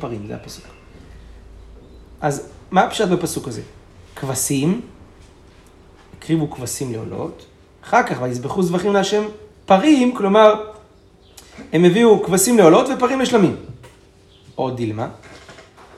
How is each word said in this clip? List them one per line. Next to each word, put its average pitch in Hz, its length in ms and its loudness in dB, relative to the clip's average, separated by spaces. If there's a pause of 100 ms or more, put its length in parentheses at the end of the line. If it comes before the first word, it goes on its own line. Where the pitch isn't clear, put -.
פרים", 110 260 -10
זה 120 80 -12
הפסוק. - 300 -18 (1600)
אז 147 280 -4 (220)
מה 190 140 2
הפשט 214 240 -4
בפסוק 170 400 -4
הזה? 110 140 -12 (580)
כבשים, 143 600 -4 (1400)
הקריבו 156 320 -4
כבשים 123 420 -10
לעולות, 110 540 -12 (380)
אחר - 180 2
כך 180 200 -4
ויזבחו 127 400 -6
זבחים 175 300 -2
להשם 202 320 0 (420)
פרים, 247 500 4
כלומר, 208 380 4 (1160)
הם 165 120 4
הביאו 208 380 6
כבשים 196 360 0
לעולות 196 300 8
ופרים 254 320 -2
לשלמים. 208 360 2 (1000)
או 131 120 -4
דילמה, 117 380 -8 (880)